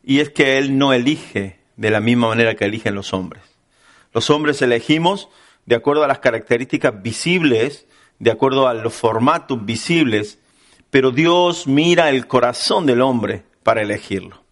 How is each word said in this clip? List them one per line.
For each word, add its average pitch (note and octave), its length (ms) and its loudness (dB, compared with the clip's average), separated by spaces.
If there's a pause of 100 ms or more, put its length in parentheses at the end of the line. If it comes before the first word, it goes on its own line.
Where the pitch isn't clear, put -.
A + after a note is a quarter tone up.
y C3+ 180 0
es D3 80 -2
que C3+ 300 0
Él C3+ 180 -2
no C#3 160 2
elige A#2+ 680 -4 (160)
de A2 140 -2
la G#2+ 100 0
misma A#2+ 280 2
manera A2+ 260 0
que G#2 120 -4
eligen G#2+ 280 -6
los G2 200 -8
hombres. F2+ 280 -10 (720)
Los A2+ 160 -2
hombres D3 320 0
elegimos D#3 720 0 (340)
de A#2 120 2
acuerdo D3 280 0
a C#3 40 0
las C3+ 100 -2
características A#2+ 840 -2
visibles, C#3+ 840 -2 (320)
de A2+ 120 2
acuerdo C3 380 2
a A#2+ 60 0
los A2+ 200 -6
formatos A#2+ 680 0
visibles, A2+ 760 -2 (520)
pero C3 200 4
Dios E3+ 560 0
mira D#3+ 440 2
el C3 160 0
corazón C3 600 0
del B2 140 2
hombre A2 440 -2 (180)
para A2 200 2
elegirlo. G2 680 -8